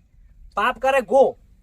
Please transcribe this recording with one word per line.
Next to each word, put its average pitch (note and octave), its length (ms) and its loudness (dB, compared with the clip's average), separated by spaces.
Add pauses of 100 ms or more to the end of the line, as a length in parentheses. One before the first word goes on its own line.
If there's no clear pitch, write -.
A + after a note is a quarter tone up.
(540)
પાપ G#3+ 240 -4
કરે C4+ 220 -2
ગો B3+ 240 2 (380)